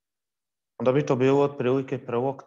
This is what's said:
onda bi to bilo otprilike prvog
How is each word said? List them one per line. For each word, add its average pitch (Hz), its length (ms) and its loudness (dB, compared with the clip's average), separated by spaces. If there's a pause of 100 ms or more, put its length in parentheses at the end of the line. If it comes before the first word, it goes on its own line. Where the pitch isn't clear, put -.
(800)
onda 120 120 2
bi 147 140 2
to 143 100 0
bilo 135 260 4
otprilike 135 640 -2
prvog 131 420 -4